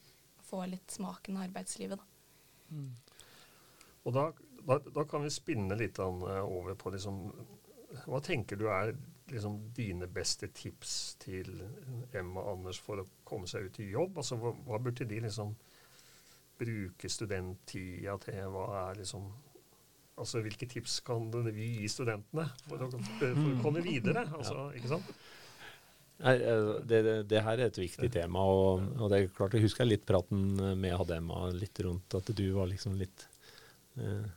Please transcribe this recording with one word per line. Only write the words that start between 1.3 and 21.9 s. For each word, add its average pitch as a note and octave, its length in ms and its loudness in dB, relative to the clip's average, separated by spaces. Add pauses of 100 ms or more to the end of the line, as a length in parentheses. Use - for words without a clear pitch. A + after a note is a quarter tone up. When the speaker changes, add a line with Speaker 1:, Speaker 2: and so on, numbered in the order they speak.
Speaker 1:
av F#3+ 80 -4
arbeidslivet, F#3+ 500 -6
da. - 800 -18
Speaker 2:
Mm. C#3 160 -6 (1120)
Og C3 180 -4
da, D3 80 4 (400)
da, C#3 140 6 (100)
da D3 160 0
kan D3 160 -2
vi D3 80 0
spinne G#2 480 0
litt G#2 240 0
an, F2+ 240 -2
eh, G2 160 -2
over F#2 320 -4
på F#2+ 160 -8
liksom, G2 320 -6 (840)
hva B2+ 120 -2
tenker A#2+ 380 -2
du G#2+ 80 0
er G#2+ 300 2 (320)
liksom G#2 260 -4 (180)
dine F2+ 380 -4
beste - 420 -2
tips - 680 -8
til F#2 260 -8 (640)
Emma F#2 300 -6
og G2 160 -4
Anders F#2 200 -8
for G#2 220 -6
å F#2 60 -8 (160)
komme G2+ 260 -8
seg G2 220 -6
ut - 100 -20
i G#2 120 -6
jobb? E3+ 260 0
Altså, C3 180 -4
hva, A#2 140 -2 (140)
hva G#2+ 180 -2
burde B2 240 -2
de G#2+ 160 -4
liksom G#2+ 320 -4 (1040)
bruke G#2 500 -4
studenttida F#2+ 1080 -4
til? G#2 300 -6
Hva F#2+ 180 -4 (120)
er F#2 220 -4
liksom, G2 280 -8 (880)
altså, A2+ 240 -2
hvilke A2 260 -6
tips - 320 -4
kan A2+ 300 -2
det, A#2 160 0
vi A2 260 -2
gi G#2 180 -2